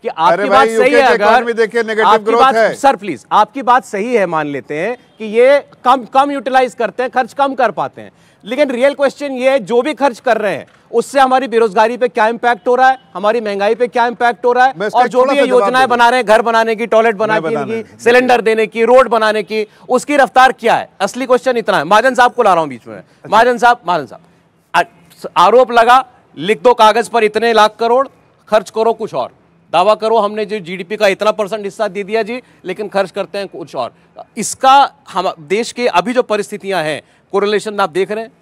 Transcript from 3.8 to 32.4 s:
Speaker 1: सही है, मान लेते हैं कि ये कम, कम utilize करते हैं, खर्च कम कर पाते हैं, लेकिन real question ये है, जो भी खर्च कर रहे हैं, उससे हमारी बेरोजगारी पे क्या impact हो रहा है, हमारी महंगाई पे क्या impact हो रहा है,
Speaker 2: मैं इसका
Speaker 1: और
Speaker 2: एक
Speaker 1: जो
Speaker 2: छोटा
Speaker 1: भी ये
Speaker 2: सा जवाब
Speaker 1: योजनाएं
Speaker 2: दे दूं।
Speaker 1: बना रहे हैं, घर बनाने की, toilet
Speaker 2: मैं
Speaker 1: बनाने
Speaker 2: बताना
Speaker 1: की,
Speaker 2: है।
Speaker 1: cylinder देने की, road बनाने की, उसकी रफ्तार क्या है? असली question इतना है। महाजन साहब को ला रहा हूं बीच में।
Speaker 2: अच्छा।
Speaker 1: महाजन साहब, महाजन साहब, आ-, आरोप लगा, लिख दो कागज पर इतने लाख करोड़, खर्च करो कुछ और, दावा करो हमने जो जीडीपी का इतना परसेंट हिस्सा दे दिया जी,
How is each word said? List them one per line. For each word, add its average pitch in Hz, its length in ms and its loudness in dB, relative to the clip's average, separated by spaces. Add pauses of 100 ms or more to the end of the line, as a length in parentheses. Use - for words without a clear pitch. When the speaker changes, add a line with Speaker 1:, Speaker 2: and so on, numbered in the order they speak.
Speaker 1:
सही 220 300 -4
है, 202 100 2
मान 160 220 -4
लेते 143 300 -8
हैं 214 200 -6 (200)
कि 220 80 -12
ये 247 400 2 (180)
कम, 254 300 2
कम 285 180 2
utilize 262 420 -2
करते 233 300 -6
हैं, 240 80 -6
खर्च 247 220 -4
कम 277 200 -2
कर 240 180 0
पाते 143 300 -8
हैं, 101 100 -20 (340)
लेकिन 262 260 -2
real 262 220 0
question 285 380 -4
ये 254 180 -2
है, 269 100 0
जो 226 220 -2
भी 285 120 -4
खर्च 262 260 -4
कर 226 180 -2
रहे 202 180 -4
हैं, 104 120 -14 (240)
उससे 233 280 -2
हमारी 262 280 2
बेरोजगारी 220 500 0
पे 247 100 -2
क्या 220 200 0
impact 240 400 -2
हो 247 80 2
रहा 262 140 4
है, 262 80 0 (160)
हमारी 214 280 -2
महंगाई 208 340 -2
पे 240 120 -2
क्या 240 200 -2
impact 240 380 -4
हो 247 80 2
रहा 247 120 4
है, 269 120 0
Speaker 2:
मैं 302 100 -4
इसका 269 120 -2
Speaker 1:
और 247 60 4
Speaker 2:
एक 226 60 -6
Speaker 1:
जो 214 60 -2
Speaker 2:
छोटा 254 160 2
Speaker 1:
भी 285 60 2
ये 262 60 2
Speaker 2:
सा - 20 -4
जवाब 254 140 2
Speaker 1:
योजनाएं 254 220 0
Speaker 2:
दे 262 40 0
दूं। 240 100 0
Speaker 1:
बना 240 120 4
रहे 254 100 2
हैं, 226 80 -4
घर 220 140 4
बनाने 226 340 0
की, 220 100 -6
toilet 226 280 2
Speaker 2:
मैं 190 60 -10
Speaker 1:
बनाने 214 200 -2
Speaker 2:
बताना 151 260 -4
Speaker 1:
की, 214 60 -10
Speaker 2:
है। 226 260 -10
Speaker 1:
cylinder 247 440 2
देने 220 260 0
की, 226 160 -4
road 247 240 4
बनाने 214 360 0
की, 214 240 -6 (220)
उसकी 254 260 -2
रफ्तार 254 360 4
क्या 220 240 0
है? 123 140 -6 (120)
असली 233 240 -6
question 247 320 0
इतना 202 200 -2
है। 151 60 0
महाजन 220 320 2
साहब 247 180 4
को 240 100 -2
ला 202 80 4
रहा 170 80 2
हूं 156 100 -4
बीच 120 180 -16
में। 107 100 -16
Speaker 2:
अच्छा। - 320 -20
Speaker 1:
महाजन 233 280 2
साहब, 240 300 2
महाजन 165 180 -2
साहब, - 160 -20 (540)
आ-, - 640 -6
आरोप 214 340 4
लगा, 240 340 4 (320)
लिख 170 240 -4
दो 240 120 4
कागज 220 340 2
पर 226 160 -2
इतने 220 300 0
लाख 214 260 2
करोड़, 240 280 0 (420)
खर्च 214 200 0
करो 220 240 -2
कुछ 226 200 -8
और, 127 160 -6 (420)
दावा 185 240 2
करो 220 220 -2
हमने 214 280 -2
जो 208 140 -8
जीडीपी 180 380 -10
का 208 100 0
इतना 202 240 0
परसेंट 208 320 -6
हिस्सा 202 240 -6
दे 202 160 -8
दिया 214 200 -2
जी, 240 180 -8 (240)